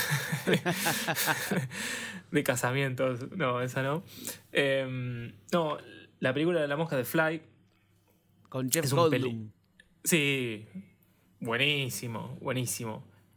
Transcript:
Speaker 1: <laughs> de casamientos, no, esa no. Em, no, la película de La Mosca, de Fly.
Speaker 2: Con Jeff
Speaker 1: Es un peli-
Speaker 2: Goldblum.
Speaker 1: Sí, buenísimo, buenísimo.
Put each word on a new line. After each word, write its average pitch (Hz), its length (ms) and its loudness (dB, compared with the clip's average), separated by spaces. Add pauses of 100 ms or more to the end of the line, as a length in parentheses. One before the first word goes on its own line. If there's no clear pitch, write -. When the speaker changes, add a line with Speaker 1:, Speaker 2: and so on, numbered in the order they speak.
(460)
Speaker 1:
<laughs> - 1900 0
de 147 120 2
casamientos, 131 880 0
no, 127 300 0
esa 127 220 -2
no. 147 200 -2 (480)
Em, 127 840 0 (200)
no, 156 240 2 (420)
la 131 140 2
película 165 280 2
de 143 60 0
La 139 80 0
Mosca, 160 220 0
de 127 80 2
Fly. 160 360 2 (1080)
Speaker 2:
Con 131 220 -2
Jeff 165 140 4
Speaker 1:
Es 127 60 2
un 165 180 8
peli- 135 200 2
Speaker 2:
Goldblum. 110 220 -8 (520)
Speaker 1:
Sí, 131 640 2 (720)
buenísimo, 123 1000 0
buenísimo. 123 640 -4 (320)